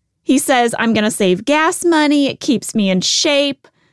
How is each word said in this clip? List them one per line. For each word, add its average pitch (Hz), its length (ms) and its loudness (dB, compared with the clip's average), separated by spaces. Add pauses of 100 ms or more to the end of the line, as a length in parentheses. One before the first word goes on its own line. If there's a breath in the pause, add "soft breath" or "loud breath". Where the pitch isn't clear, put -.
(220)
He 269 160 2
says, 240 400 0
"I'm 226 160 0
gonna 214 160 0
save 190 360 -2
gas 311 380 0
money. 294 440 2
It - 140 -8
keeps - 340 -2
me 196 160 0
in 185 100 0
shape." 285 680 -2 (260)